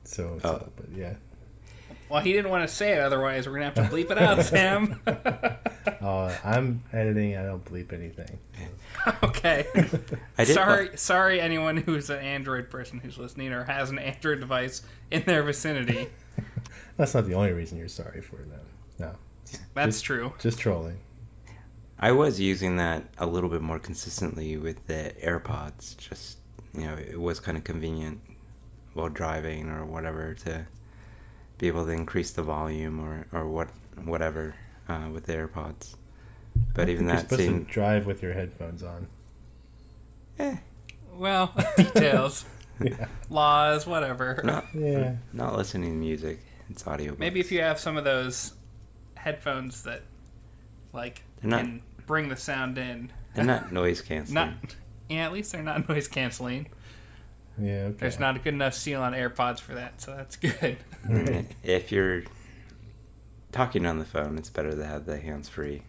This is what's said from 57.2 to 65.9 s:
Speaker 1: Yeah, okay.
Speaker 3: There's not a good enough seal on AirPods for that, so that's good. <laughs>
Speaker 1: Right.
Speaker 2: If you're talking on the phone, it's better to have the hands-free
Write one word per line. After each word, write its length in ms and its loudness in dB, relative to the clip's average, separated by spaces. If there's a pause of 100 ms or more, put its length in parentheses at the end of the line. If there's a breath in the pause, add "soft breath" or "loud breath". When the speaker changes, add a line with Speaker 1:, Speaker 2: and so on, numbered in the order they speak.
Speaker 1:
Yeah, 140 0 (200)
okay. 60 -6
Speaker 3:
There's 220 -2
not 160 2
a 40 -4
good 140 -2
enough 200 0
seal 280 -4
on 120 0
AirPods 480 -2
for 140 -14
that, 260 -10
so 140 -12
that's 200 -12
good. 460 -2
<laughs> 280 -12
Speaker 1:
Right. 360 2 (180)
Speaker 2:
If 280 0
you're 320 2 (1300 loud breath)
talking 320 2
on 140 0
the 60 -6
phone, 320 -4
it's 120 -10
better 260 -4
to 100 -6
have 200 -8
the 140 -6
hands-free 680 -8